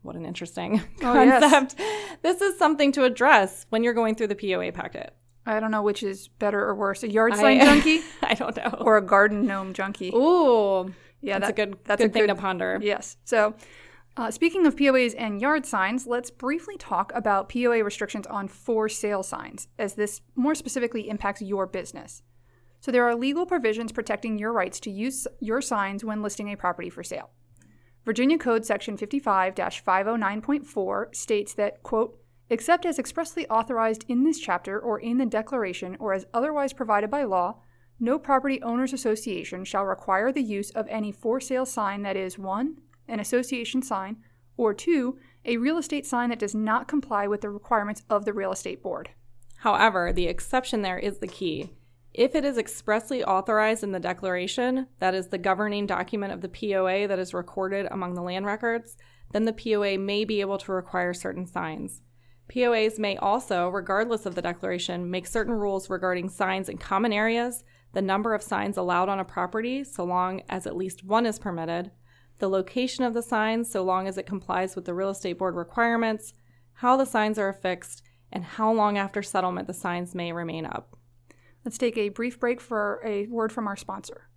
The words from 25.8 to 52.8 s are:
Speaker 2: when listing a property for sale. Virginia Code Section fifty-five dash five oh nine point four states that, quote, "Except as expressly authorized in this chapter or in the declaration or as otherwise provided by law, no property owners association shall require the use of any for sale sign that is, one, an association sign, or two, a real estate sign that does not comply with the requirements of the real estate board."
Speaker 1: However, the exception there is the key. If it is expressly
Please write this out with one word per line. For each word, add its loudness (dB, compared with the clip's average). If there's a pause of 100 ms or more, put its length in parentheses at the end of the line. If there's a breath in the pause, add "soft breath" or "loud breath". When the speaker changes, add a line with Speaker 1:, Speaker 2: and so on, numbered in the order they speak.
Speaker 2:
when -4
listing -6
a -8
property -2
for -14
sale. -10 (720 soft breath)
Virginia 4
Code 2
Section -4
fifty-five 0
dash -4
five 2
oh 0
nine -2
point -2
four -2
states -2
that, -2
quote, 0 (320)
"Except 2
as -2
expressly -6
authorized 0
in 2
this 2
chapter -4
or -2
in -2
the 2
declaration -4
or -2
as -4
otherwise 0
provided 0
by 0
law, 0 (400 soft breath)
no 0
property 0
owners -2
association -4
shall -2
require 0
the 0
use -2
of -4
any -4
for -2
sale -2
sign -4
that -2
is, -6
one, -2 (320)
an -4
association -2
sign, -4 (400 soft breath)
or 2
two, 0 (260 loud breath)
a -2
real 2
estate -4
sign 0
that -4
does -2
not 0
comply 0
with -2
the -6
requirements -2
of 2
the -2
real -2
estate -8
board." -8 (480)
Speaker 1:
However, 4
the 2
exception -2
there -2
is -4
the -8
key. -6 (440 soft breath)
If 4
it 2
is 0
expressly -2